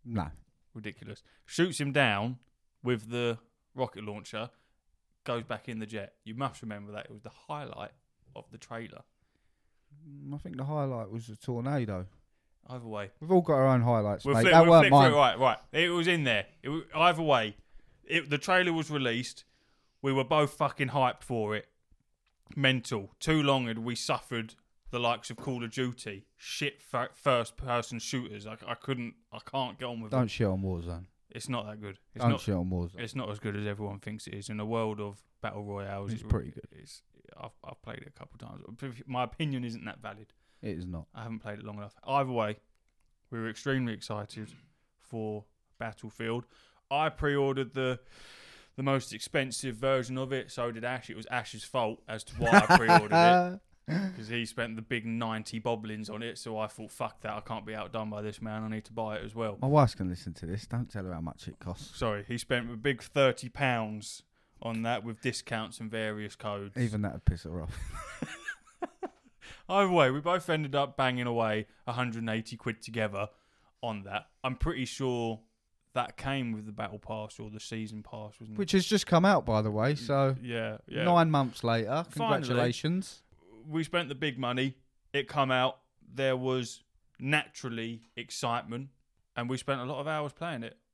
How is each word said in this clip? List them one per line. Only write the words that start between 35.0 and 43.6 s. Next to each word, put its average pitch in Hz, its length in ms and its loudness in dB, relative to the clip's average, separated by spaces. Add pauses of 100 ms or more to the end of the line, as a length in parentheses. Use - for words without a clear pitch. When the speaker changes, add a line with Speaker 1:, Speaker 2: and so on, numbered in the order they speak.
Speaker 2:
of 101 200 -8 (200)
battle 104 240 -8
royales, 101 480 -6
Speaker 1:
It's 107 100 -8
Speaker 2:
it 107 60 -14
Speaker 1:
pretty 113 220 2
good. - 220 -16
Speaker 2:
it's, - 300 -20 (380)
I've, 117 100 -10 (140)
I've - 180 -14
played 117 160 -12
it - 160 -16
a - 40 -20
couple - 220 -18
of - 80 -16 (300)
times. 127 280 -10
My 127 180 -2
opinion 135 400 -4
isn't 113 220 -8
that - 160 -12
valid. 107 300 -14 (280)
Speaker 1:
It 98 160 -6
is 90 100 -8
not. 85 280 -8
Speaker 2:
I 113 80 -12
haven't 113 180 -8
played 104 180 -10
it 104 60 -16
long 104 140 -10
enough. 101 160 -14 (120)
Either 135 240 2
way, 107 260 0 (760)
we 120 100 -8
were 113 80 -4
extremely 127 460 -2